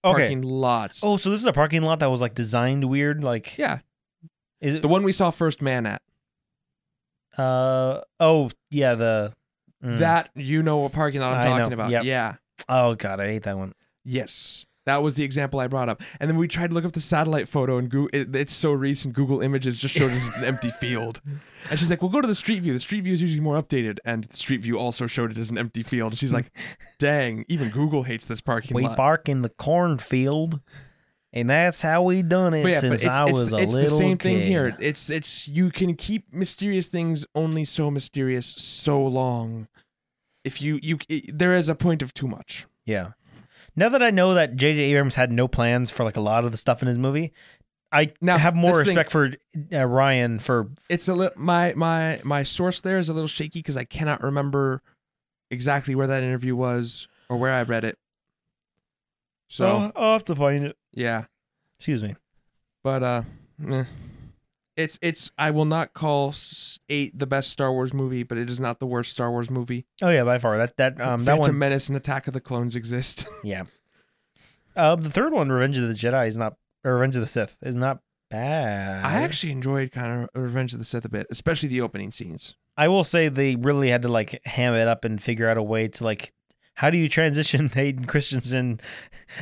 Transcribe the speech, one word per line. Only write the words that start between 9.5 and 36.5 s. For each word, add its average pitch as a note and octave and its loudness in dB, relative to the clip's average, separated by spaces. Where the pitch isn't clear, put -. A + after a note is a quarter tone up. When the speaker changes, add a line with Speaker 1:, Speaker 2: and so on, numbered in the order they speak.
Speaker 1:
mm. B2+ -2
Speaker 2:
That, E3 4
you D3 0
know D#3 2
what C#3 -2
parking C#3 -2
lot B2+ 0
I'm B2+ 0
Speaker 1:
I B2 2
know, B2+ 4
Speaker 2:
talking A#2 0
about. A2+ -4
Speaker 1:
yep. A#2 0
Speaker 2:
Yeah. B2 -2
Speaker 1:
Oh, B2 4
God, G2 -6
I G2 -2
hate G#2+ -4
that G2 -4
one. F#2+ -8
Speaker 2:
Yes. - -6
That C#3+ 0
was D3+ 0
the D3 0
example C#3 -2
I B2+ -2
brought B2+ -2
up. A2+ -4
And D3 -2
then D#3+ 2
we E3+ 2
tried E3+ -2
to E3+ -2
look E3+ 0
up E3+ -4
the E3 -4
satellite D#3 0
photo, C3 0
and B2+ -2
Goo-, C#3 0
it, C3+ -4
it's C#3 -2
so D#3 0
recent, C#3 -2
Google C3+ 2
Images C3 0
just C3+ -4
showed C#3 4
us B2 -4
an A2+ -6
empty B2+ -2
Speaker 1:
<laughs> - -8
Speaker 2:
field. A#2 -4
And D3+ -2
she's E3 2
like, E3+ 0
"Well, F3+ 0
go C4 2
to C4 2
the G#3+ 2
street G3+ 0
view. D#3+ 0
The B2 -2
street G3+ -4
view F#3 0
is E3 2
usually D#3+ 0
more D3+ 0
updated." A#2 -2
And A2+ -4
the - -14
street B2+ -2
view A#2 -2
also A#2+ -4
showed A#2 -2
it A2 -8
as A2+ -4
an A#2 -4
empty A#2 -6
field. A2+ -2
And A2+ -8
she's C3 0
like, B2 -2
Speaker 1:
<laughs> - -20
Speaker 2:
"Dang, C#3 0
even D3 0
Google C#3+ 0
hates A#2+ -6
this A2+ -8
parking A#2 -2
Speaker 1:
"We B2 2
Speaker 2:
lot." A#2 -2
Speaker 1:
park D3 2
in C3+ 2
the A#2 -2
cornfield, D3+ 0
and A#2+ -2
that's E3+ 2
how E3 2
we F#3 2
done F3 4
it D3+ 2
Speaker 2:
But F#3 4
yeah, D#3+ 4
Speaker 1:
since B2 2
Speaker 2:
but - 2
it's, B2+ 2
Speaker 1:
I D3 4
Speaker 2:
it's, C3 4
Speaker 1:
was A2+ 0
a A2 0
Speaker 2:
it's G#2+ 2
Speaker 1:
little D3 4
Speaker 2:
the D3+ 6
same F#3 4
Speaker 1:
kid." - -8
Speaker 2:
thing F#3 2
here. D3 2
It's, D3 -4
it's, - -6
you E3+ 2
can F3+ 0
keep - -6
mysterious F#3+ -2